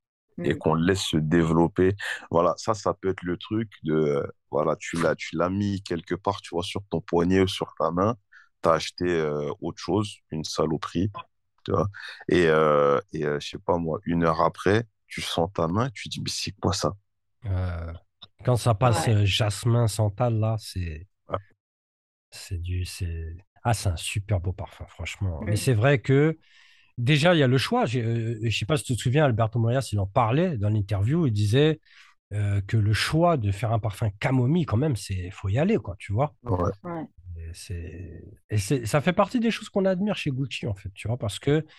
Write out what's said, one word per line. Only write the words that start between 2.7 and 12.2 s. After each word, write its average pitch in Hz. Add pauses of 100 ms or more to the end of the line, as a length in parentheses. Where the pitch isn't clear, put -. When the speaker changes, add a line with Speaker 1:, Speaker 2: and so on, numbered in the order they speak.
Speaker 1:
ça 90
peut 95
être 92
le 87
truc 107 (120)
de, 78
euh, 71 (240)
voilà, 76
tu -
l'as, 78
tu -
l'as 85
mis 101
quelque 87
part, 98
tu -
vois, 85
sur 95
ton 85
poignet 90
ou 92
sur -
ta 80
main, 98 (460)
t'as 85
acheté, -
euh, 76 (100)
autre -
chose, 101 (140)
une 78
saloperie, 80 (540)
tu -
vois. 98 (420)